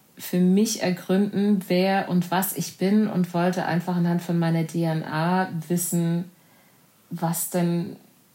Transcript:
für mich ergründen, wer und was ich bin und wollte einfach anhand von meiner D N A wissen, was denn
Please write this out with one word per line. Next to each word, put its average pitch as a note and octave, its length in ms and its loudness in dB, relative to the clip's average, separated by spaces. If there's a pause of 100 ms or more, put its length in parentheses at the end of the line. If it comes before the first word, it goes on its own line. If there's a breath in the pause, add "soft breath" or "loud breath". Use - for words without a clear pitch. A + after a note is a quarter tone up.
(160)
für - 220 -4
mich F#3 420 4
ergründen, G3 840 0
wer F#3+ 420 2
und F3 220 0
was F#3+ 260 -2
ich - 220 -6
bin G#3 300 4
und F3 260 -2
wollte F3+ 320 0
einfach F3 300 -2
anhand F3 260 0
von E3+ 160 -2
meiner E3 240 2
D E3+ 220 -2
N D#3+ 180 0
A F3 460 0 (180)
wissen, E3+ 640 0 (800 soft breath)
was E3+ 400 -4
denn E3+ 460 -2 (380)